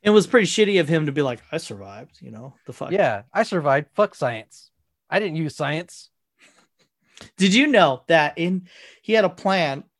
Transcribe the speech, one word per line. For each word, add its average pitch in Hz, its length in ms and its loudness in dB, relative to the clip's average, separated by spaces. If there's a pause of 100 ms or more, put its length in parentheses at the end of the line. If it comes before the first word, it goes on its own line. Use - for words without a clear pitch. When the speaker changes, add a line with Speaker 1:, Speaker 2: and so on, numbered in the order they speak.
Speaker 1:
It 214 80 2
was 214 180 6
pretty 226 180 4
shitty 202 340 2
of 143 80 -2
him 156 180 0
to 143 60 -4
be 147 100 -2
like, 123 280 -4
"I 151 80 -8
survived," 98 600 -16
you 123 120 -20
know, 123 220 -20 (120)
the 127 60 -16
fuck. - 200 -14
Speaker 2:
Yeah, 131 300 -2 (100)
"I 220 120 -2
survived. 147 500 0
Fuck 208 220 0
science. - 540 -10 (380)
I 185 120 -2
didn't 175 160 -6
use 156 200 -6
science." 156 540 -8 (1300)
Speaker 1:
Did 185 160 2
you 262 140 4
know 175 420 2
that 156 300 2
in, 180 280 -4 (360)
he 214 100 -4
had 220 140 2
a - 20 0
plan 170 560 -2 (160)